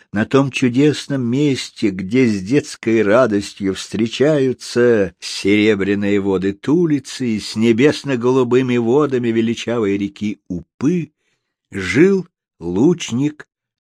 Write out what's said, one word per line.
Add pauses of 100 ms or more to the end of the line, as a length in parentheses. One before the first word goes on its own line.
(120)
на
том
чудесном
месте,
где
с
детской
радостью
встречаются
серебряные
воды
Тулицы
с
небесно-голубыми
водами
величавой
реки
Упы, (580)
жил (320)
лучник (320)